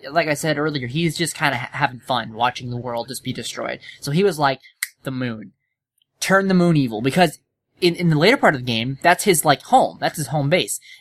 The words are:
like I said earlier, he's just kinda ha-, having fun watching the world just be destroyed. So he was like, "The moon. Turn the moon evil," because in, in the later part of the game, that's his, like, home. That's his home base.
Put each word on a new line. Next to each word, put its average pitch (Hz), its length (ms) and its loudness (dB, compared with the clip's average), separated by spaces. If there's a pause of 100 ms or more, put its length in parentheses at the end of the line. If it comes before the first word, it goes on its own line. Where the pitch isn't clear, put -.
(100)
like 156 180 0
I 151 60 2
said 151 240 -2
earlier, 147 280 -2
he's 156 300 -2
just 160 180 -4
kinda 143 220 -2
ha-, 123 160 -8
having 127 280 -2
fun 113 340 -4
watching 123 360 -2
the 120 60 -6
world 120 320 -8
just 127 160 -12
be 127 80 -6
destroyed. 120 480 -8 (200)
So 139 120 -8
he 170 120 2
was 175 140 0
like, 139 220 0 (440)
"The 135 60 -6
moon. 117 420 -8 (680)
Turn 196 280 2
the 190 60 4
moon 175 220 4
evil," 117 240 0
because 147 380 2 (420)
in, 175 140 2
in 175 160 0
the 156 80 4
later 202 180 6
part 196 180 4
of 127 60 -6
the 123 60 -8
game, 123 360 -2
that's 175 220 4
his, 180 200 2
like, 147 180 2
home. 143 380 2
That's - 180 -4
his 147 100 -4
home 143 220 -2
base. 160 300 0 (200)